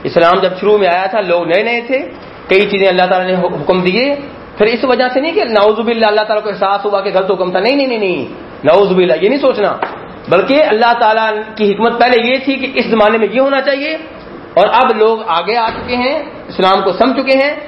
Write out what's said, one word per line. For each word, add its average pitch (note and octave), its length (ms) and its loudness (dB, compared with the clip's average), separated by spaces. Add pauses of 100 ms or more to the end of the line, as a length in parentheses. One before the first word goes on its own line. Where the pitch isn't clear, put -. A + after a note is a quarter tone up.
اسلام F3 380 2
جب F#3 80 0 (100)
شروع G#3 180 2
میں G3 100 2
آیا F3+ 180 0
تھا G#3+ 160 -2
لوگ F3 260 0
نئے F3+ 160 2
نئے A#3 180 -2
تھے، C4 180 -4 (480)
کئی F#3+ 140 4
چیزیں G3 260 0
اللہ F3+ 180 2
تعالیٰ F#3 220 0
نے F3 360 -2
حکم F#3 160 2
دیے، A3+ 360 0 (420)
پھر G#3 80 4
اس A3+ 180 0
وجہ B3 300 0
سے C4 80 0
نہیں D#4+ 100 -2
کہ F4+ 120 0
نعوذ G#3+ 420 2
باللہ A3+ 200 0
اللہ G#3 160 2
تعالیٰ G#3+ 220 -2
کو G#3+ 60 -6
احساس G3 360 -2
ہوا G3+ 160 0
کہ G3 120 -4
غلط F#3+ 180 0
حکم F3+ 200 -2
تھا، F3 80 0
نہیں، A#3 160 2
نہیں، C#4 120 0
نہیں، A#3 120 -4
نہیں، F3 260 -2 (380)
نعوذ F3+ 260 4
باللہ، F3+ 320 2
یہ G3 80 2
نہیں C#4 100 0
سوچنا، G#3 380 0 (520)
بلکہ C4+ 340 4
اللہ A#3 360 2
تعالیٰ A3 320 2 (240)
کی G3+ 180 2
حکمت A#3 260 0
پہلے A#3+ 280 4
یہ B3+ 80 0 (100)
تھی C4+ 100 0
کہ C4 200 -6
اس B3+ 100 0
زمانے A3 320 4
میں A3 140 0
یہ A#3 80 0
ہونا C4+ 220 2
چاہیے، C#4+ 360 -2 (560)
اور F#3+ 200 4
اب A#3+ 240 4
لوگ A3 200 4 (100)
آگے F3+ 300 -2
آ A3+ 120 0
چکے - 260 -6
ہیں، C4+ 280 -2 (240)
اسلام F#3 340 2
کو F3+ 120 0
سمجھ A#3 260 2
چکے C4 180 2
ہیں C#4+ 180 0 (120)